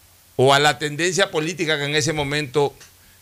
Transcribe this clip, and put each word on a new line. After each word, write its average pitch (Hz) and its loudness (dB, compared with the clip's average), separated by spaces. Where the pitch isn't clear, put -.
o 135 6
a 139 4
la 147 2
tendencia 165 -2
política 156 -2
que 143 -4
en 147 -2
ese 156 0
momento, 147 -2